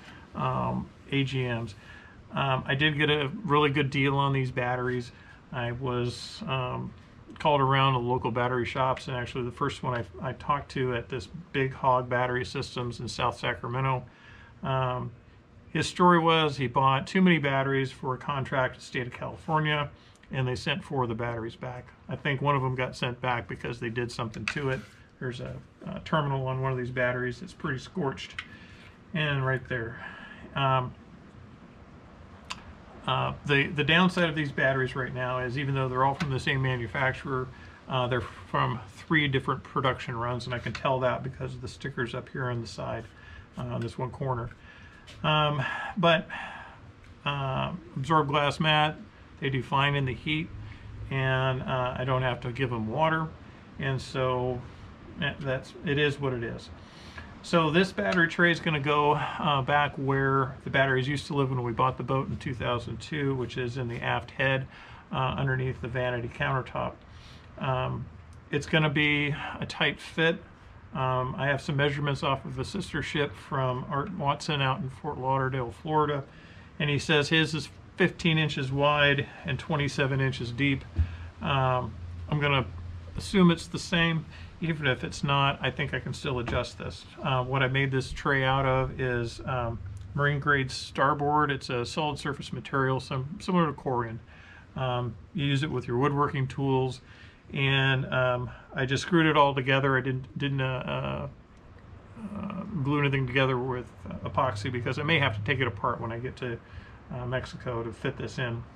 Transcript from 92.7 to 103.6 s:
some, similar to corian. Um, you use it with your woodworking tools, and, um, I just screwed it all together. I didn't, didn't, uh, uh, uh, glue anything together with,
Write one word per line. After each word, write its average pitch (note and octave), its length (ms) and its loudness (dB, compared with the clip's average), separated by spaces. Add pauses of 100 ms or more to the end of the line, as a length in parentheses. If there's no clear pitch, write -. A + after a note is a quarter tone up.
some, C3+ 400 -6
similar F3 280 4
to - 40 0
corian. A#2+ 480 -2 (560)
Um, B2 400 -2 (180)
you C#3+ 120 -2
use C#3 180 2
it D3+ 80 -2
with B2+ 160 -2
your A#2+ 100 0
woodworking C#3+ 480 2
tools, C3 540 0 (540)
and, C3+ 600 4
um, B2 360 2 (260)
I C3+ 100 2
just C3 180 0
screwed D#3+ 240 6
it D#3 100 6
all C#3 180 6
together. C3+ 420 4
I B2+ 40 4
didn't, C3 360 -4
didn't, C#3 220 0
uh, C3+ 720 -2
uh, - 1080 -16
uh, - 260 -6 (200)
glue D3 160 2
anything C3+ 280 2
together C3 300 2
with, B2 320 -4 (200)